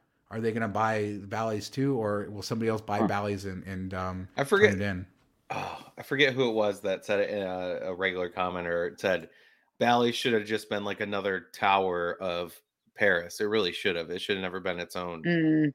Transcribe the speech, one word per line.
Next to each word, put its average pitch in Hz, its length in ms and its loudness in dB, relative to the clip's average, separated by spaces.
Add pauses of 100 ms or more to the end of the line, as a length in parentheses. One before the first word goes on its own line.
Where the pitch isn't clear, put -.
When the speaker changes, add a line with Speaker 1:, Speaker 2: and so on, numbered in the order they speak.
(300)
Speaker 1:
are 113 100 -6
they 113 120 2
gonna 113 160 0
buy 104 560 0
Bally's 107 460 -4
too, 135 260 0
or 104 340 0
will 101 120 -10
somebody 113 260 -2
else 110 140 0
buy 104 180 0
Speaker 2:
Huh. 110 80 4
Speaker 1:
Bally's 101 360 -2
and, 95 220 -8
and, 95 280 -6
um, 92 420 -6
Speaker 3:
I 139 80 2
forget 202 260 6
Speaker 1:
turn 98 100 0
it 101 40 0
in? 92 220 -4 (440)
Speaker 3:
Oh, - 480 -8
I - 40 -12
forget 139 320 4
who 127 160 2
it 110 40 -2
was 104 280 2
that 95 220 -2
said 101 160 2
it 101 100 0
in 101 120 -2
a, 92 480 -4
a 92 40 -4
regular 90 360 0
comment, 90 380 -2
or 85 200 0
it - 120 -12
said 87 300 0 (480)
Bally's 120 380 4
should 123 180 0
have 104 120 2
just 107 240 -4
been, 104 140 -2
like, 101 160 -4
another 101 520 -2
tower 92 680 2
of 87 400 -4 (340)
Paris. 87 460 2
It 107 60 0
really 104 260 2
should 90 240 0
have. 82 140 -4
It 92 100 -6
should 101 160 -2
have 92 60 -4
never 92 180 -6
been 90 200 -4
its 87 160 -8
own 87 300 -6
Speaker 2:
Mm. 156 480 2